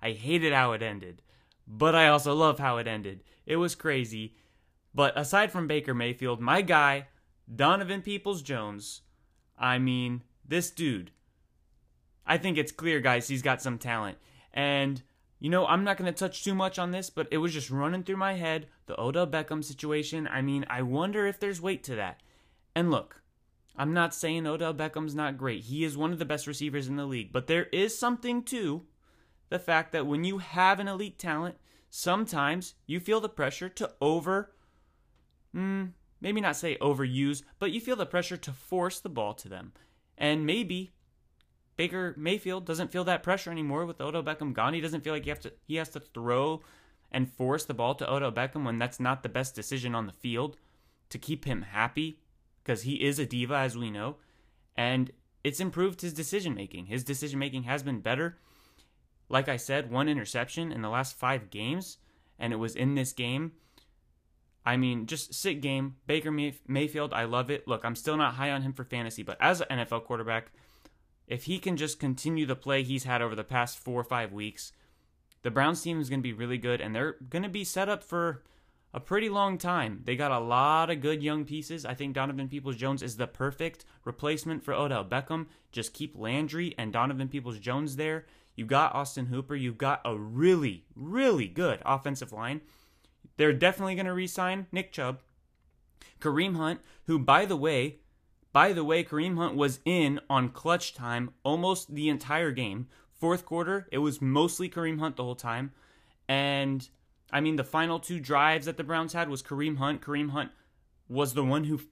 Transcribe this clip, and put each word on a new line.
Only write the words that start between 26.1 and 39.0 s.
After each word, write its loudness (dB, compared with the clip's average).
of -2
the -4
best -4
receivers -4
in -2
the -4
league. -6
But -2
there 4
is 2
something 0
to -2
the 0
fact 2
that 0
when 2
you 0
have 4
an -4
elite -6
talent, -4
sometimes 0
you -2
feel 2
the -2
pressure -4
to -4
over, 2
mm, -2
maybe -2
not 2
say -2
overuse, 2
but 0
you -2
feel -2
the 0
pressure -2
to -8
force -2